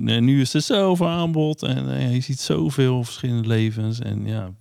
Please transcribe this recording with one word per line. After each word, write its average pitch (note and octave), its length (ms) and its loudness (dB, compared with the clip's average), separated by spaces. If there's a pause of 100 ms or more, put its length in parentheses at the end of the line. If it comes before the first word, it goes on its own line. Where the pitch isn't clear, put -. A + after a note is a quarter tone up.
en A#2 180 2
nu C3+ 180 6
is B2+ 120 0
er D3+ 80 2
zoveel F#3+ 460 2
aanbod D#3+ 560 -2
en, C3 340 -2
eh, B2+ 160 0
je B2+ 80 2
ziet B2+ 180 -6
zoveel C#3 640 0
verschillende A#2+ 440 -4
levens. A2 520 0
En G#2 280 -4
ja, G#2 340 -6